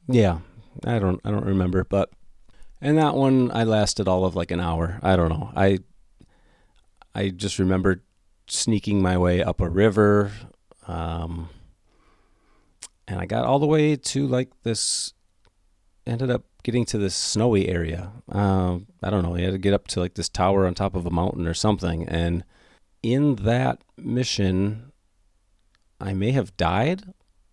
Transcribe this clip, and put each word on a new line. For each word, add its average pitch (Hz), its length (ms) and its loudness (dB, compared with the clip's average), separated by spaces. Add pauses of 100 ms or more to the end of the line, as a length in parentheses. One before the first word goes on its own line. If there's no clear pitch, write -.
yeah, 101 340 4 (440)
I 117 140 0
don't, 92 260 0
I 104 60 -4
don't 104 160 -2
remember. 92 380 0
But, 98 260 0 (680)
and 151 180 2
that 151 160 2
one, 131 380 4
I 117 120 0
lasted 107 420 2
all 92 200 2
of, 87 100 -2
like, 87 140 -2
an 87 100 -2
hour. 85 420 -2
I 95 140 4
don't 85 140 4
know. 78 260 -4
I, 98 220 4 (1400)
I 98 160 -2
just 95 280 -6
remember 92 440 2 (440)
sneaking 104 560 0
my 90 160 2
way 90 240 2
up 87 180 -2
a 90 80 0
river, 104 640 4 (560)
um, 82 640 -6 (1600)
and 95 100 -6
I 92 80 -6
got 110 180 -2
all 135 140 2
the 147 80 0
way 151 300 2
to, 139 320 -4
like, 127 220 -2 (120)
this, - 500 -4 (920)
ended 123 240 -4
up 120 140 -2 (180)
getting 117 220 0
to 110 140 -4
this 98 180 -2
snowy 107 520 2
area. 87 440 -4 (180)
Uh, 95 480 2 (240)
I 95 80 -4
don't 98 140 0
know. 87 100 -2
You 87 120 -2
had 95 60 -2
to 95 60 -4
get 98 160 2
up - 140 -2
to, - 120 -4
like, 90 140 -4
this 98 140 -6
tower 95 380 2
on 87 80 -2
top 98 200 -4
of 90 100 -4
a 87 60 -4
mountain 85 380 -2
or 82 60 -4
something. 87 520 -2
And 85 380 -2 (580)
in 135 340 2
that 110 460 -2 (140)
mission, 110 960 -2 (1080)
I 98 140 -6
may 101 160 0
have 131 260 -2
died 135 560 -2 (400)